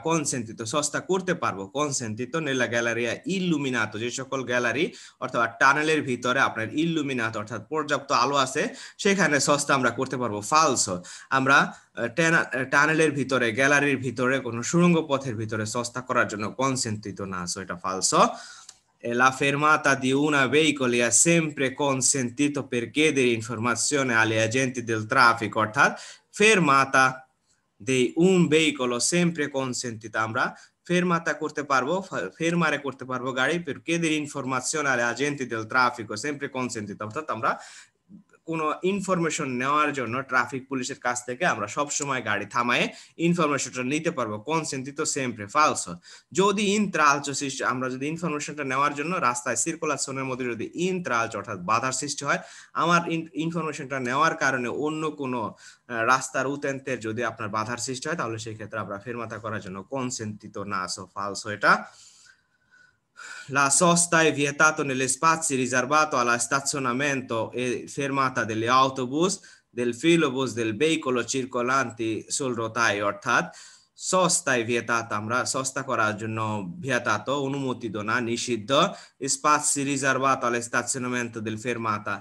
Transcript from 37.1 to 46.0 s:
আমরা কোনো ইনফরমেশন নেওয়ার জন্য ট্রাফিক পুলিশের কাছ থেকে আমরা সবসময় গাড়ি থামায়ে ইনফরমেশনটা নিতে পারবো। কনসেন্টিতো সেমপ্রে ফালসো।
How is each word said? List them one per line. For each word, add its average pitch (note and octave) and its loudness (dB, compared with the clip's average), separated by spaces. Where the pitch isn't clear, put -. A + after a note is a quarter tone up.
আমরা A#2+ -2
কোনো D#3 -2
ইনফরমেশন F3 0
নেওয়ার D3 2
জন্য B2+ -4
ট্রাফিক B2+ -2
পুলিশের C3 -6
কাছ B2 -4
থেকে B2+ -2
আমরা A2 0
সবসময় C#3+ -4
গাড়ি G2+ -2
থামায়ে B2 0
ইনফরমেশনটা D3 0
নিতে D#3 -2
পারবো। A2 -4
কনসেন্টিতো C#3+ -4
সেমপ্রে B2 -4
ফালসো। C3+ 2